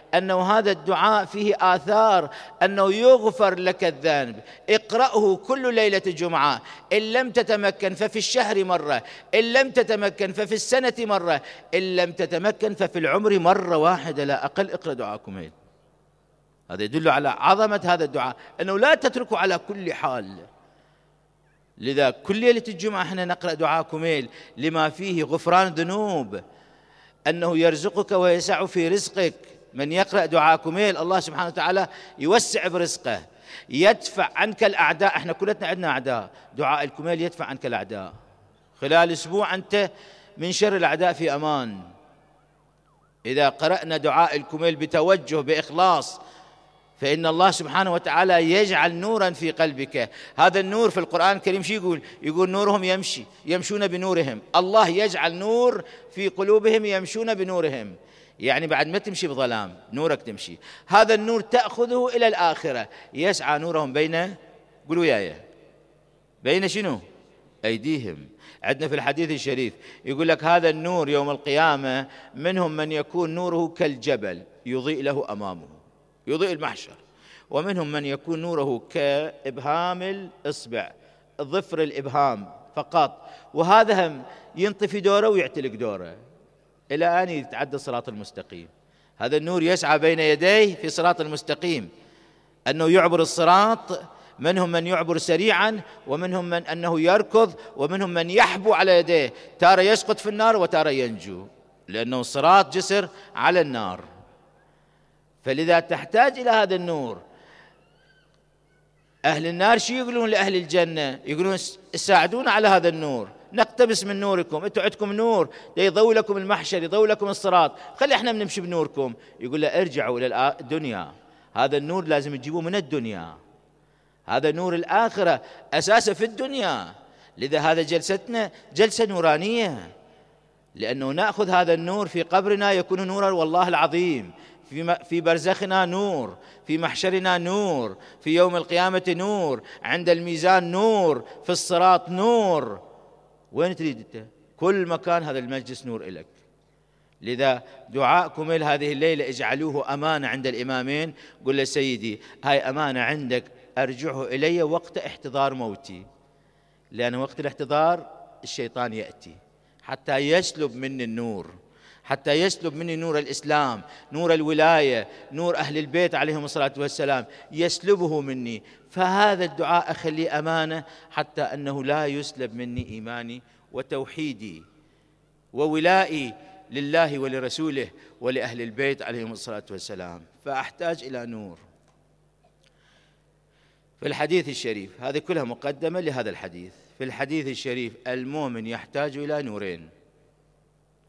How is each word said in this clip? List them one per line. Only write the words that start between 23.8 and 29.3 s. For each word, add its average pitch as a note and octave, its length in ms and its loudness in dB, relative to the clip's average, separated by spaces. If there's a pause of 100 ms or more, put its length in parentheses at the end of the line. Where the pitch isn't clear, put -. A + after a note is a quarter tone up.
كميل D#3 460 -4 (280)
لما D#3 320 0
فيه F3 360 -4
غفران F3 440 2
ذنوب، E3 720 -4 (840)
أنه E3+ 320 0
يرزقك E3+ 540 2
ويسع F3+ 540 2
في E3+ 220 0
رزقك. F#3 460 0 (400)